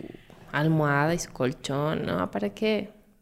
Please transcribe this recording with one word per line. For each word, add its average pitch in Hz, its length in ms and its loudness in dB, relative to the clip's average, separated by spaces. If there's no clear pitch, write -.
su - 40 -12
almohada 151 640 4
y 165 40 -2
su - 140 -8
colchón? 139 720 -2
¿No? 180 260 -2
¿Para 202 200 -2
qué?". 208 400 -2